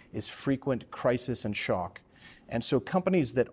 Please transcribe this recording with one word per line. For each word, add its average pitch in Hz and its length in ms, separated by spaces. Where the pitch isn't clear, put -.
is 110 140
frequent 131 640
crisis 123 520
and 104 140
shock. 92 440
And 117 140
so 135 160
companies 180 540
that 123 200